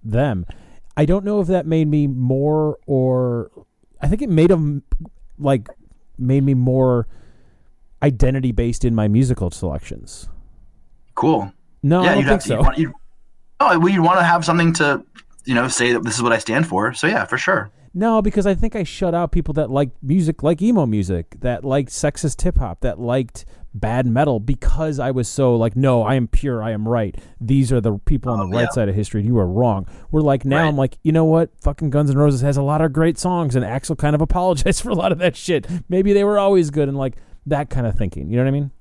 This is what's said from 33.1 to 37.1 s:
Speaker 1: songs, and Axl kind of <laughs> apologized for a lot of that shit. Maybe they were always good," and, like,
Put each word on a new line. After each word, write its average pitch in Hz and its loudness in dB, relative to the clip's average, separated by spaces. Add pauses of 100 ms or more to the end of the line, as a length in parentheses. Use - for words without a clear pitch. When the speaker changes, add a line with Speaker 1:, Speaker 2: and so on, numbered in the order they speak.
Speaker 1:
songs, 170 -2
and 123 0
Axl 131 -6
kind 147 0
of 147 2
<laughs> 160 -2
apologized 180 0
for 247 -6
a 220 0
lot 185 0
of 165 -2
that 175 0
shit. 156 -2 (220)
Maybe 196 2
they 202 4
were 208 2
always 196 2
good," 143 0
and, 139 -4
like, 135 -4 (300)